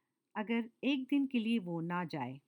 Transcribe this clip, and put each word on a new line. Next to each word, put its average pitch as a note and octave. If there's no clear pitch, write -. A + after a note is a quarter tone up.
अगर A3+
एक C4
दिन C#4
के C4
लिए A3+
वो F3
ना F3
जाए C3+